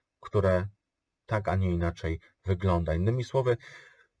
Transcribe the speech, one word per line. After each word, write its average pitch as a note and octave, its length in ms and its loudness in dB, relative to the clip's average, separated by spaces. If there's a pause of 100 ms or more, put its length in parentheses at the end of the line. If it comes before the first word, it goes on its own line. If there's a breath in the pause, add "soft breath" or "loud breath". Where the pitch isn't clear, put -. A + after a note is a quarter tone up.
(200)
które F#2+ 480 0 (580)
tak, G#2 220 -2
a F2 80 0
nie F#2+ 160 0
inaczej E2+ 480 -2 (260 soft breath)
wygląda. F2 500 0
Innymi A#2 280 0
słowy, B2 340 0 (640 loud breath)